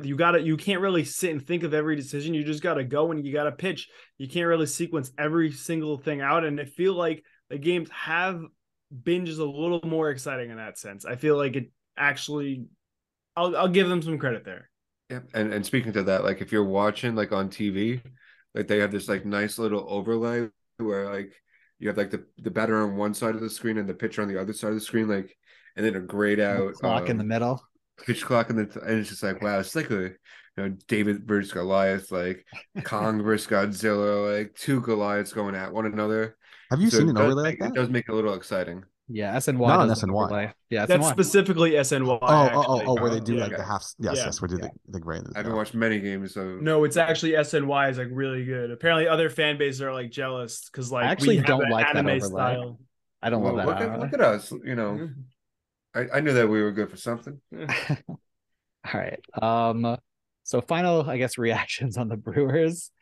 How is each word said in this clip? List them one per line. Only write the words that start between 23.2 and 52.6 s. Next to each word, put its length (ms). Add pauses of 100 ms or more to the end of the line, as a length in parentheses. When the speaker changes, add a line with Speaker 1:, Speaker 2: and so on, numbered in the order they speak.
Speaker 2:
of 60
the 100
screen 280
and 100
the 60
pitcher 280
on 60
the 120
other 120
side 160
of 60
the 60
screen, 280
like, 280 (400)
and 80
then 120
a 40
grayed 380
Speaker 3:
The 100
Speaker 2:
out, 260
Speaker 3:
clock 340
in 80
the 60
Speaker 2:
um, 60
Speaker 3:
middle. 320 (440)
Speaker 2:
pitch 200
clock 260
in 60
the, 300
and 140
it's 100
just 140
like, 180
wow, 160
it's 160
like 160
a, 120
you 140 (400)
know, 200 (100)
David 400
versus 260
Goliath, 600
like, 340 (180)
Speaker 3:
<laughs> 200
Speaker 2:
Kong 380
versus 260
Godzilla, 920
like, 160
two 260
Goliaths 520
going 240
at 160
one 140
another. 500 (340)
Speaker 4:
Have 100
you 100
Speaker 2:
So 80
Speaker 4:
seen 100
Speaker 2:
it 20
Speaker 4:
an 60
Speaker 2:
does 80
Speaker 4:
overlay 260
Speaker 2:
make, 100
Speaker 4:
like 100
Speaker 2:
it 40
Speaker 4:
that? 60
Speaker 2:
does 100
make 180
it 40
a 20
little 200
exciting. 500 (220)
Speaker 3:
Yeah, 300
S 120
N 100
Y 100
Speaker 4:
Not 120
on 80
Speaker 3:
does 140
an 60
Speaker 4:
S 0
N 60
Y. 100
Speaker 3:
overlay. 280 (180)
Yeah, 160
Speaker 1:
That's 60
Speaker 3:
S 20
N 80
Y. 100
Speaker 1:
specifically 640
S 160
N 140
Y, 160
Speaker 4:
Oh, 40
oh, 280
oh, 240
Speaker 1:
actually. 80
Speaker 4:
oh, 160
where 80
they 100
do, 140
Speaker 2:
Yeah. 100
Speaker 4:
like, 140
the 40
halves. 360
Yes, 180
Speaker 1:
Yeah. 80
Speaker 4:
yes, 160
where 80
they 80
do 60
Speaker 3:
Yeah. 60 (180)
Speaker 4:
the, 60
the 80
gray. 180
Speaker 2:
I 20 (160)
haven't 160
Speaker 4:
Yeah. 60
Speaker 2:
watched 160
many 260
games 380
of 240
Speaker 1:
No, 220
it's 120
actually 400
S 160
N 140
Y 240
is, 80
like, 120
really 360
good. 240
Apparently, 360
other 220
fan 300
bases 240
are, 100
like, 180
jealous 600
'cause, 200
like, 140
Speaker 3:
I 40
actually 200
Speaker 1:
we 80
have 100
Speaker 3:
don't 180
Speaker 1:
an 60
Speaker 3:
like 160
that 120
Speaker 1:
anime 180
Speaker 3:
overlay. 140
Speaker 1:
style. 500 (400)